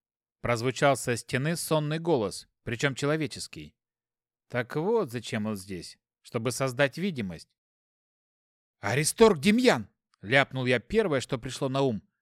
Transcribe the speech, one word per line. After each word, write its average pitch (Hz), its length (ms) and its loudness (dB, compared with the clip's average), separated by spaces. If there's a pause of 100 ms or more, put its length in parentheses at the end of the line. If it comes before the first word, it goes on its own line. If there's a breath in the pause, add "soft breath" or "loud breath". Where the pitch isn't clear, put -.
(420)
прозвучал 123 560 2
со 120 180 -2
стены 139 400 -2
сонный 156 440 -2
голос, 139 500 0 (140)
причем 123 320 -2
человеческий. 143 800 -4 (760)
Так 123 260 -4
вот 185 340 0
зачем 110 360 -6
он 110 100 -4
здесь, 92 420 -12 (240)
чтобы 120 300 -4
создать 131 460 0
видимость. 127 500 -6 (1300)
"Аристорг 151 580 4
Демьян!" 208 480 4 (340)
ляпнул 127 440 0
я 123 140 4
первое, 170 420 0
что - 160 -6
пришло 131 320 -6
на 135 100 -2
ум. 123 240 0 (180)